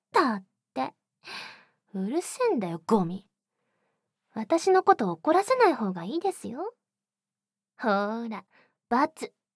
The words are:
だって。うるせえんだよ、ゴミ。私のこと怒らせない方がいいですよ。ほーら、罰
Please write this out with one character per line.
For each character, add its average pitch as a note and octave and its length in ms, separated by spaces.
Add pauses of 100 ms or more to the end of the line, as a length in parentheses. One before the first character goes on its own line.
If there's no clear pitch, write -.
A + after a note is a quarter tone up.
(120)
だ C4+ 240
っ F#3+ 80 (300)
て。 - 220 (960)
う F#3+ 160
る D#4 120
せ - 180 (120)
え F4 40
ん B3+ 40
だ F#3 100
よ、 E3+ 180
ゴ G3+ 180
ミ。 F3+ 220 (1040)
私 E4 380
の F#4 120
こ F#4+ 120
と F#3+ 160
怒 D4+ 220
ら F#4+ 100
せ B4+ 140
な A#4 100
い D#4 80
方 G#3+ 160
が F3 140
い A#3 100
い E4+ 60
で G4 100
す - 160
よ。 D#4+ 260 (1040)
ほ - 120
ー G#3+ 400
ら、 G3+ 160 (420)
罰 D4 460 (220)